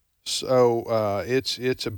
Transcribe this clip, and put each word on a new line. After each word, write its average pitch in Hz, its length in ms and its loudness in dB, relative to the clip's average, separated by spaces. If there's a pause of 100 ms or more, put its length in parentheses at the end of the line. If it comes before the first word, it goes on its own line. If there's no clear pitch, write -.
(260)
so, 120 580 2
uh, 104 420 0
it's, 131 320 -2
it's 127 300 -4
a, 110 100 -6